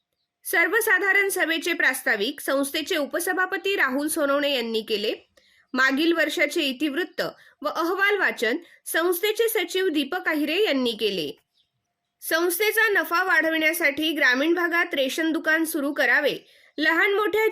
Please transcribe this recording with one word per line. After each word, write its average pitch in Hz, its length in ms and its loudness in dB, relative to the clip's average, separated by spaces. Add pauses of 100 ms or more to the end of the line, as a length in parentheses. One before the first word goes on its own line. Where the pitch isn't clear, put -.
(460)
सर्वसाधारण 392 840 2
सभेचे 330 440 0
प्रास्ताविक 269 680 0
संस्थेचे 294 580 -2
उपसभापती 370 800 -2
राहुल 285 320 0
सोनवणे 285 480 0
यांनी 226 260 -2
केले. 214 320 -2 (600)
मागील 269 400 2
वर्षाचे 311 480 0
इतिवृत्त 285 600 -4 (400)
व 285 60 -4
अहवाल 370 500 0
वाचन 240 400 0 (280)
संस्थेचे 415 640 0
सचिव 370 380 -2
दीपक 320 400 -2
आहिरे 320 360 0
यांनी 269 280 0
केले. 196 400 -4 (920)
संस्थेचा 415 680 0
नफा 349 340 0
वाढविण्यासाठी 320 880 0
ग्रामीण 277 420 2
भागात 349 400 0
रेशन 277 380 0
दुकान 320 340 0
सुरू 294 280 -2
करावे, 262 440 2 (400)
लहान 330 360 2
मोठ्या 415 380 2